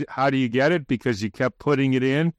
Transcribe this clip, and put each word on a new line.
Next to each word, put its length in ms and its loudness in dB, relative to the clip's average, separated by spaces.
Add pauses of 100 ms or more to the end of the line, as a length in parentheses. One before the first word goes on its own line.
how 220 -2
do 80 2
you 100 2
get 240 2
it? 160 -2
Because 360 -2
you 80 -2
kept 280 -4
putting 340 0
it 100 0
in 360 0